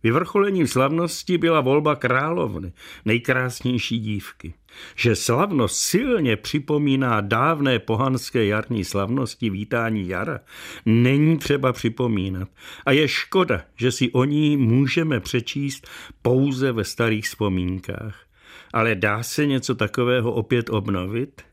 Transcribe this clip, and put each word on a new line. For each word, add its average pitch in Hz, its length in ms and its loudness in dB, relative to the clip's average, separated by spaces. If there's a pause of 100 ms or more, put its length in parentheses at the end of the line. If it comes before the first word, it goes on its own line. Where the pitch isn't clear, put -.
Vyvrcholením 175 640 2
slavnosti 160 680 0
byla 160 240 2
volba 147 340 2
královny, 127 760 -2 (320)
nejkrásnější 123 920 -2
dívky. 101 540 -8 (420)
Že 117 200 2
slavnost 135 600 0
silně 185 640 0
připomíná 135 840 0
dávné 131 580 2
pohanské 120 680 0
jarní 104 380 0
slavnosti 110 680 -2
vítání 107 580 -2
jara, 90 320 -6 (460)
není 135 520 4
třeba 135 360 0
připomínat. 98 760 -2 (360)
A 139 60 2
je 143 160 4
škoda, 131 540 0 (140)
že 120 160 0
si 123 200 0
o 127 120 2
ní 147 340 2
můžeme 135 640 2
přečíst 135 680 -4 (340)
pouze 131 500 2
ve 110 120 -2
starých 110 420 -2
vzpomínkách. 95 920 -4 (540)
Ale 113 220 2
dá 107 280 0
se 147 220 -2
něco 131 300 0
takového 120 580 0
opět 117 360 0
obnovit? 104 720 -4 (120)